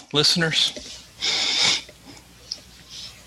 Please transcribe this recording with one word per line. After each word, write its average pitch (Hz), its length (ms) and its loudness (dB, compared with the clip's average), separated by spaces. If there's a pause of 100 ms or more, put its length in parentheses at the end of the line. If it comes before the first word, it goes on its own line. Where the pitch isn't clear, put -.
(120)
listeners? - 840 2 (2250)